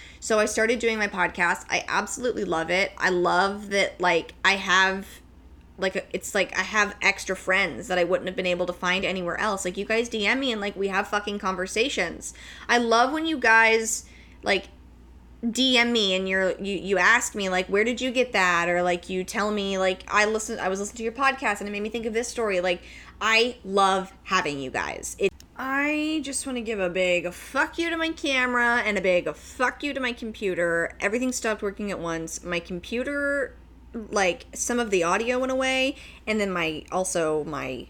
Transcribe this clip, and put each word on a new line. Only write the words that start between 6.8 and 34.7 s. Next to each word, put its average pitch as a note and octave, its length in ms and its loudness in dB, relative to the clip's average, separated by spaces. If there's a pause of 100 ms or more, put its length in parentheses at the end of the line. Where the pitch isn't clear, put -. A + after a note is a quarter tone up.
extra F#3+ 320 0
friends F#3 540 -2
that F#3 100 0
I F3 60 4
wouldn't F3 240 0
have F#3 80 -6
been F#3 100 -2
able F3+ 200 0
to F3 60 -4
find F#3 320 -2
anywhere F3 340 -2
else. G3 260 -2
Like, F3+ 120 -4
you G3 80 -4
guys A3+ 240 0
D A3 160 -2
M A3+ 140 2
me C4+ 140 0
and, A3 80 -4
like, G3+ 160 -6
we G3 100 -2
have G3 220 -2
fucking G3+ 320 -4
conversations. F#3+ 920 -2 (360)
I A#3 100 6
love A#3+ 340 4
when D#4 140 -2
you D#4 120 -2
guys, A3+ 640 4 (400)
like, G3+ 220 2 (800)
D B3+ 280 2
M A#3+ 160 4
me G3+ 220 4
and F#3+ 120 0
you're, F#3+ 320 2
you, G3+ 180 -4
you F#3 220 0
ask A3 360 4
me, G3 160 -2
like, F#3 160 2
"Where G3 180 2
did A#3 160 0
you B3+ 100 0
get B3 220 0
that?" F3 380 2
Or, F3 120 4
like, F3+ 280 0
you F#3 120 -2
tell G#3 280 -2
me, G3 260 -2
like, F#3+ 320 0
"I G#3 160 4
listened, A3 360 -2
I E3 80 -2
was G3 120 -2
listening G3+ 160 -8
to A3+ 80 -10
your A3+ 80 -4
podcast C4 480 0
and G3+ 80 -6
it G#3 40 -6
made G3+ 100 -6
me A3 80 -4
think A3+ 160 -6
of A3 80 -4
this A#3 120 -2
story." G#3 340 -2
Like, F3+ 200 0 (400)
I A3 420 4
love F#3+ 520 2 (100)
having D#3+ 340 0
you C3 120 -6
guys. C#2+ 480 -6
It, G3 120 2 (280)
I D4 640 -2
just C4 220 -6
wanna B3 160 -4
give G#3+ 180 -4
a F3+ 80 2
big F3 460 2
fuck - 440 -2
you E4+ 120 0
to E4 80 -2
my D#4+ 140 0
camera B3 720 2
and G#3 120 0
a F#3 60 0
big F3+ 320 2
fuck - 480 -4
you C#4+ 100 -4
to C4 80 -4
my B3+ 120 -2
computer. F3 880 -2
Everything B3 320 0
stopped A3 300 -2
working G3+ 280 -4
at F3 80 -4
once. E3 440 -6
My F3 160 -4
computer, F#3 960 -4 (560)
like, F#3+ 440 0
some - 240 -2